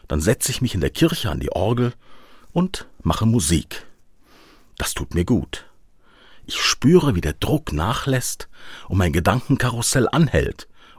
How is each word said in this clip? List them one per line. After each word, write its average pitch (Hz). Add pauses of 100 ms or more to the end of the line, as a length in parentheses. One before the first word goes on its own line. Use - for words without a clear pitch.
dann 76
setze 107
ich -
mich 123
in 95
der 69
Kirche 160
an 73
die -
Orgel 120 (600)
und - (160)
mache 82
Musik. 113 (960)
Das -
tut -
mir 87
gut. - (800)
Ich -
spüre, 151
wie 87
der 78
Druck -
nachlässt 127 (400)
und 87
mein 90
Gedankenkarussell 120
anhält - (300)